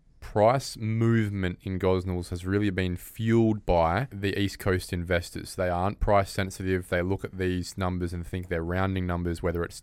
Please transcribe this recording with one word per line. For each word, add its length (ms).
price 580
movement 840
in 160
Gosnells 520
has 160
really 240
been 260
fueled 680
by 460
the 260
East 200
Coast 340
investors. 640
They 120
aren't 320
price 300
sensitive. 580
They 140
look 220
at 120
these 400
numbers 360
and 140
think 220
they're 140
rounding 440
numbers, 360
whether 220
it's 180